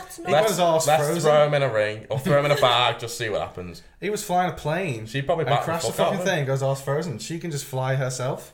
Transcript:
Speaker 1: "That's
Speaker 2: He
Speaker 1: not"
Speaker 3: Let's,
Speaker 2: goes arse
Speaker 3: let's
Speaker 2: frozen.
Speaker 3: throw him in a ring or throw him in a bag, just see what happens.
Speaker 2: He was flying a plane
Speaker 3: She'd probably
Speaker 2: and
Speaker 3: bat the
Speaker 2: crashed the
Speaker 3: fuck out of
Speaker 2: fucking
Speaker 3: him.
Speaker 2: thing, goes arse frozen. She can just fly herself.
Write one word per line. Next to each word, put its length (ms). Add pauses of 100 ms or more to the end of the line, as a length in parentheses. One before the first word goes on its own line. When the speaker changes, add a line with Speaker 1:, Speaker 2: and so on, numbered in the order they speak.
Speaker 1:
"That's 140
Speaker 2:
He 60
Speaker 1:
not" 80
Speaker 3:
Let's, 180
Speaker 2:
goes 100
arse 260
Speaker 3:
let's 200
Speaker 2:
frozen. 160
Speaker 3:
throw 240
him 80
in 80
a 100
ring 380
or 80
throw 200
him 60
in 60
a 100
bag, 380
just 180
see 140
what 100
happens. 420 (160)
Speaker 2:
He 120
was 120
flying 280
a 40
plane 520
Speaker 3:
She'd 180
probably 220
Speaker 2:
and 40
Speaker 3:
bat 100
the 40
Speaker 2:
crashed 220
the 80
Speaker 3:
fuck 140
out 40
of 60
Speaker 2:
fucking 140
Speaker 3:
him. 80
Speaker 2:
thing, 60
goes 160
arse 200
frozen. 360
She 200
can 120
just 140
fly 300
herself. 600